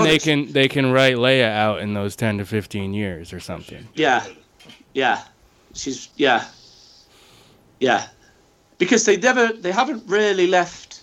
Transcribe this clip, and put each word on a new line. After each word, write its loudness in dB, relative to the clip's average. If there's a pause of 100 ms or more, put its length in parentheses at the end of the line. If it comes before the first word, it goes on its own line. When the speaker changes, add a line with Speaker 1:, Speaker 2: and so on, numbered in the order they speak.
Speaker 1:
they 4
Speaker 2:
honest 2
Speaker 1:
can, 0
they 2
can 0
write 4
Leia 2
out 0
in -4
those -4
ten -2
to -6
fifteen -6
years -8
or -10
something. -14
Speaker 2:
Yeah, 0 (680)
yeah. 0 (540)
She's, -10
yeah, 2 (1300)
yeah. 0 (720)
Because 2
they 4
never, 2
they -6
haven't -2
really 2
left -2